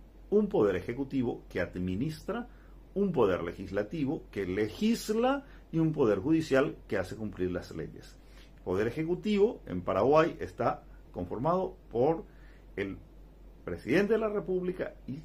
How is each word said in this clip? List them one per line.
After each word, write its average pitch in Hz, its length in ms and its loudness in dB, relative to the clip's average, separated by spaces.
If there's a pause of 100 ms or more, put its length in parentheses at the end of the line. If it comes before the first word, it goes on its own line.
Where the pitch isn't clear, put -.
(300)
un 208 200 2
poder 104 260 4
ejecutivo 127 760 -4
que 92 120 -2
administra 113 880 -4 (460)
un 196 180 0
poder 95 320 2
legislativo 104 880 -4
que 98 140 -4
legisla 220 1000 0 (260)
y 160 80 0
un 160 120 2
poder 117 280 4
judicial 156 580 2 (100)
que 110 100 0
hace 95 180 -4
cumplir 98 360 -4
las 82 200 -6
leyes. - 460 -12 (400)
El - 60 -20
poder 95 240 0
ejecutivo 185 800 2
en 92 160 -4
Paraguay 127 580 4
está 120 440 -2 (280)
conformado 135 640 -2 (160)
por 147 320 2 (520)
el 98 220 -4 (680)
presidente 160 480 0
de 220 60 2
la 220 100 -2
República 180 680 -4 (120)
y 135 180 -10